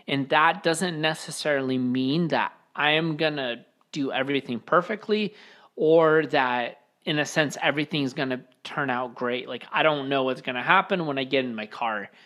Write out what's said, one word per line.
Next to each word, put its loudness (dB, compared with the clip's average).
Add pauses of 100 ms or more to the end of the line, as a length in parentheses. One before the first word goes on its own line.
And 0
that 4
doesn't 0
necessarily -2
mean 0
that 0 (220)
I 2
am 0
gonna -4 (260)
do -4
everything -2
perfectly 0 (400)
or 6
that, 0 (240)
in -2
a 0
sense, 0
everything's 0
gonna -4 (220)
turn -4
out -4
great. -4
Like, -10
I 2
don't 2
know 2
what's -2
gonna -6
happen 2
when -2
I -2
get 2
in -6
my -6
car -4 (180)